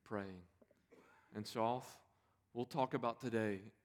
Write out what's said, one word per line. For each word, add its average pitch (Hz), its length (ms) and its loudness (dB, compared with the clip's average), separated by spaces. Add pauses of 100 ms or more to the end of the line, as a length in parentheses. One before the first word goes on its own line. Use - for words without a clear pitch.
Praying. 98 380 -4 (920)
And 107 140 -6
so 113 160 0
I'll, 123 220 2 (680)
we'll 120 120 -2
talk 127 280 0
about 117 280 0
today 110 380 2 (260)